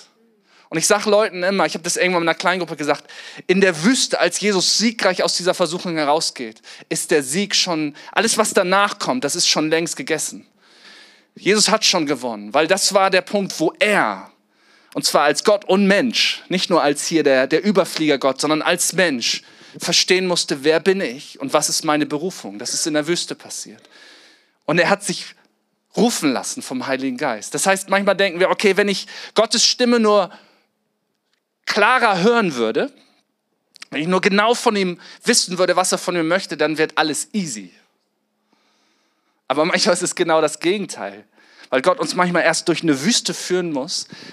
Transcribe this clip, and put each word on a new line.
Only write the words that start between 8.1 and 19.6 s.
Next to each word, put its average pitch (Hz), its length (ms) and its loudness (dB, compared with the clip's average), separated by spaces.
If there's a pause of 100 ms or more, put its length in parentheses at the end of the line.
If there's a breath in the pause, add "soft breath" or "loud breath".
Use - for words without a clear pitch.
alles 220 260 0
was 214 160 0
danach 196 460 2
kommt, 127 240 -4
das 143 120 -2
ist 170 120 0
schon 156 220 0
längst 160 260 0
gegessen. 143 520 -6 (880 loud breath)
Jesus 196 340 2
hat 214 160 0
schon 170 200 0
gewonnen, 117 480 -6
weil 156 140 4
das 185 260 2
war 190 160 4
der 185 120 2
Punkt, 196 380 -4
wo 165 200 0
er, 131 520 0 (640 soft breath)
und 139 120 -4
zwar 160 180 2
als 151 200 2
Gott 208 220 2
und 196 200 2
Mensch, 185 640 2
nicht 180 200 -4
nur 160 120 4
als 147 240 0
hier 156 180 0
der, 135 240 4
der 165 160 2
Überflieger 165 540 2
Gott, 131 240 -2
sondern 156 200 0
als 175 320 0
Mensch, 165 500 -2 (340 loud breath)